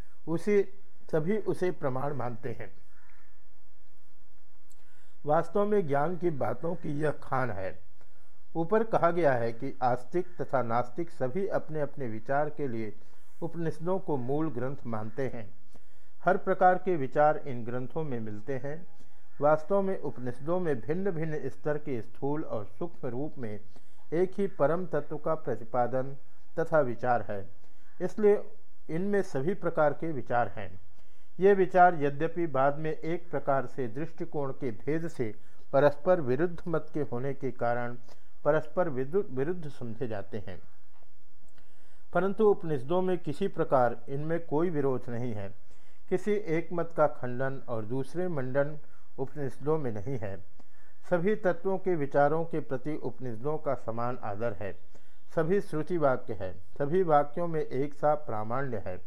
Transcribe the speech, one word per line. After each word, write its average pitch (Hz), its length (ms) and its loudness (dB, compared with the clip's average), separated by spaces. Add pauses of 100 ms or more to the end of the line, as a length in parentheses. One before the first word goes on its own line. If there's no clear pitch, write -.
(280)
उसे, 190 460 2 (380)
सभी 165 260 2
उसे 185 320 0
प्रमाण 139 440 0
मानते 120 380 -2
हैं। 104 200 -2 (2500)
वास्तव 160 400 2
में 202 220 2
ज्ञान 143 280 2
की 170 140 0
बातों 131 440 0
की 151 260 -2
यह 151 100 0
खान 131 400 0
है। 95 420 -2 (640)
ऊपर 196 280 2
कहा 170 260 2
गया 170 220 4
है 117 200 2
कि 135 300 -2
आस्तिक 151 580 0
तथा 131 220 0
नास्तिक 120 480 0
सभी 135 360 0
अपने 151 340 0
अपने 139 260 0
विचार 139 440 0
के 147 180 -2
लिए 113 280 -2 (460)
उपनिषदों 165 560 0
को 160 180 0
मूल 143 340 0
ग्रंथ 127 260 -2 (100)
मानते 113 420 -2
हैं। 110 260 -2 (680)
हर 185 120 4
प्रकार 185 420 4
के 180 180 0
विचार 151 400 4
इन 123 280 -2
ग्रंथों 127 400 -2
में 127 160 -2
मिलते 107 380 -2
हैं। 156 280 -2 (540)
वास्तव 156 420 4
में 190 180 0
उपनिषदों 139 600 -2
में 147 200 0
भिन्न 175 300 0
भिन्न 151 380 0
स्तर 151 300 0
के 131 240 0
स्थूल 143 420 0
और 117 200 -2
सूक्ष्म 175 440 -2
रूप 131 300 -2
में 107 220 -2 (520)
एक 175 260 2
ही 196 80 0
परम 170 400 2
तत्व 147 320 0
का 160 160 0
प्रतिपादन 127 840 0 (420)
तथा 160 220 2
विचार 123 420 2
है, 98 280 0 (500)
इसलिए 202 440 4 (460)
इनमें 196 320 2
सभी 156 320 0
प्रकार 160 380 2
के 160 200 -2
विचार 120 360 2
हैं। 98 320 -2 (600)
ये 196 140 8
विचार 180 400 6
यद्यपि 160 520 0
बाद 143 320 2
में 156 140 0
एक 165 380 -2
प्रकार 135 360 0
से 123 220 -2
दृष्टिकोण 147 640 -2
के 135 180 -2
भेद 160 380 -2
से 113 260 -2 (380)
परस्पर 147 480 4
विरुद्ध 156 480 0
मत 156 260 0
के 156 60 0
होने 131 340 -2
के 135 160 -2
कारण 120 460 0 (480)
परस्पर 156 440 2
विदु-, 147 420 0
विरुद्ध 147 380 -2
समझे 123 400 -2
जाते 101 300 -2
हैं, - 240 -2 (1500)
परंतु 196 320 2
उपनिषदों 170 580 2
में 185 160 0
किसी - 300 -2
प्रकार 139 600 2
इनमें 156 380 0
कोई 160 240 0
विरोध 135 380 0
नहीं 120 260 -2
है। 98 200 -2 (540)
किसी 185 240 0
एक 165 400 0
मत 165 240 -2
का 156 100 4
खंडन 131 640 -2
और 113 160 -2
दूसरे 135 440 -2
मंडन 143 500 0 (400)
उपनिषदों 135 600 0
में 131 140 0
नहीं 104 260 -2
है। 98 180 -2 (760)
सभी 180 260 2
तत्वों 185 420 0
के 180 180 0
विचारों 147 480 2
के 165 160 0
प्रति 135 360 -2
उपनिषदों 127 600 -2
का 135 160 0
समान 117 480 -2
आदर 110 300 -2
है। 95 200 -2 (640)
सभी 170 260 2
श्रुति 156 380 0
वाक्य 131 340 2
है, 95 200 -2 (260)
सभी 143 240 2
वाक्यों 156 440 2
में 160 140 0
एक 143 340 0
सा 151 200 2
प्रामाण्य 117 720 -2
है। 92 200 -2